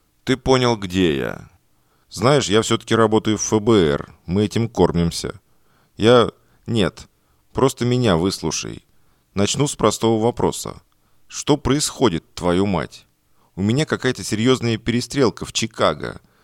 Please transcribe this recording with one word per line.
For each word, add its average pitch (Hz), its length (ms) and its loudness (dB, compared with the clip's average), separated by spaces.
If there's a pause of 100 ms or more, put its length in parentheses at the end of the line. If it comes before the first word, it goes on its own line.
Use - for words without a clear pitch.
(280)
«Ты 131 80 0
понял, 127 400 2
где 90 420 0
я?» 55 320 -8 (600)
«Знаешь, 113 400 0
я 107 120 4
всё-таки 110 320 -2
работаю 110 440 2
в - 40 -10
Ф 110 200 0
Б 101 320 4
Р. - 200 -8 (120)
Мы 98 180 0
этим 110 240 -2
кормимся». 85 720 0 (560)
«Я...» 113 360 4 (340)
Нет. 107 420 -2 (460)
Просто 127 320 0
меня 123 320 2
выслушай. 78 680 -4 (520)
Начну 135 340 -2
с - 80 -10
простого 113 440 0
вопроса. - 600 -4 (480)
Что - 260 -2
происходит, 127 800 -2
твою 90 320 0
мать? 82 420 -4 (480)
У 90 60 -6
меня 123 240 0
какая-то 127 360 -2
серьёзная 113 560 0
перестрелка 120 680 -2
в - 80 -10
Чикаго. 78 640 -2 (240)